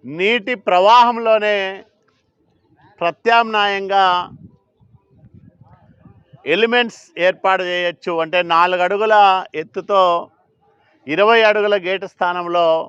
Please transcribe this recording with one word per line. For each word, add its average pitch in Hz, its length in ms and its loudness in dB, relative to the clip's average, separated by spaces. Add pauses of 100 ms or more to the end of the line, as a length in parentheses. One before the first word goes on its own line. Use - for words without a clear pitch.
నీటి 196 500 -4 (140)
ప్రవాహంలోనే 220 880 4 (1400)
ప్రత్యామ్నాయంగా 202 1000 0 (2500)
ఎలిమెంట్స్ 226 560 -2 (180)
ఏర్పాటు 185 440 -2
చేయొచ్చు, 175 500 -6 (100)
అంటే, 170 180 -2 (120)
నాలుగు 175 320 0
అడుగుల 208 300 0 (400)
ఎత్తుతో 185 480 -2 (1040)
ఇరవై 208 360 2
అడుగుల 208 320 2 (120)
గేటు 185 260 -6
స్థానంలో 175 540 -2 (220)